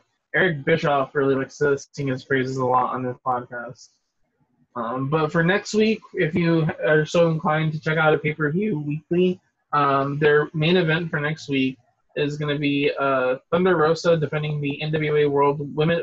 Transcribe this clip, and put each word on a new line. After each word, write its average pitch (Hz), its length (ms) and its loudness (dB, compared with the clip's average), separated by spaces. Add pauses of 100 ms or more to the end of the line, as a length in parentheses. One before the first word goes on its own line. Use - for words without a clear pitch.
(340)
Eric 156 300 0
Bischoff 147 500 0
really 139 200 2
likes 131 240 -4
to 143 200 0
sing 139 300 -8
his 131 160 -6
praises 131 320 -2
a 131 80 -2
lot 123 280 0
on 127 100 -6
this 127 220 -6
podcast. 123 640 -8 (840)
Um, 123 320 -4
but 156 240 0
for 170 100 2
next 196 300 0
week, 214 280 2 (120)
if 170 220 -2
you 165 340 2 (160)
are 151 220 2
so 170 240 2
inclined 156 420 -2
to 156 80 -6
check 160 160 -2
out 156 160 4
a 143 60 2
pay-per-view 151 600 -2
weekly, 175 600 0 (320)
um, 143 460 0
their 151 340 4
main 160 240 2
event 165 320 0
for 165 100 -6
next 151 300 -6
week 131 300 -2 (380)
is 147 200 -2
gonna 147 220 -4
be, 143 400 0
uh, 131 380 0 (140)
Thunder 175 260 2
Rosa 160 420 2
defending 151 420 -4
the 147 220 -4
N 156 100 -4
W 151 240 0
A 147 100 4
World 143 340 2 (140)
Women, 165 280 0